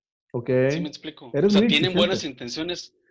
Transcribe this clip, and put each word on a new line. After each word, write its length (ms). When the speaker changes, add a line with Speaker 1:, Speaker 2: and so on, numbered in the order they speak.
Speaker 1:
Ok. 160
Speaker 2:
¿Sí 120
me 80
explico? 440
Speaker 1:
Eres 140
Speaker 2:
O 20
sea, 120
Speaker 1:
muy 60
Speaker 2:
tienen 240
Speaker 1:
exigente. 60
Speaker 2:
buenas 260
intenciones. 680